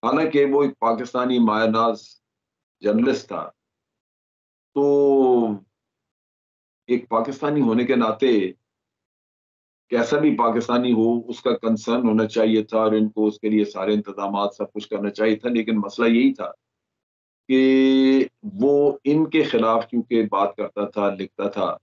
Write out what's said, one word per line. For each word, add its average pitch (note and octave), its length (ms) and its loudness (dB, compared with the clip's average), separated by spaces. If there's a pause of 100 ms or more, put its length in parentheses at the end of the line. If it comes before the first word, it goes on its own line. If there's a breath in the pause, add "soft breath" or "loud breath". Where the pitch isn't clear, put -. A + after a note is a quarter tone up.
हालांकि D3 400 0
वो C#3 200 2
एक C3+ 160 -2
पाकिस्तानी B2 580 -2
मायनाज A2+ 800 0 (640)
जर्नलिस्ट A2 440 0
था, E2 280 -10 (1200)
तो C3+ 920 2 (1200)
एक B2 200 -2
पाकिस्तानी C#3 520 -2
होने A#2+ 240 2
के C3 120 2
नाते A2 580 0 (1400)
कैसा A#2+ 260 0
भी C#3+ 180 2
पाकिस्तानी A#2+ 580 0
हो, A2+ 360 0
उसका A#2+ 240 -4
concern A#2 560 -2
होना A2 180 2
चाहिए A2 360 2
था A2 160 -2
और A2 180 2
इनको G#2+ 300 0
उसके G#2+ 240 -2
लिए G#2+ 140 2
सारे G2+ 300 -4
इंतजामात, G2+ 580 -4
सब - 200 -10
कुछ G#2 120 -10
करना G2+ 260 -6
चाहिए G#2+ 260 0
था। B2 120 -6
लेकिन A2+ 300 -2
मसला G2+ 280 -2
यही A#2+ 260 4
था G2 140 -8 (1040)
कि C3+ 800 4 (160)
वो C#3 600 0
इनके D#3 360 0
खिलाफ A2+ 420 0
चूंकि A#2 380 -2
बात G2+ 340 -2
करता G2+ 300 -8
था, G2+ 280 -4
लिखता G2 340 -8
था F#2+ 340 -6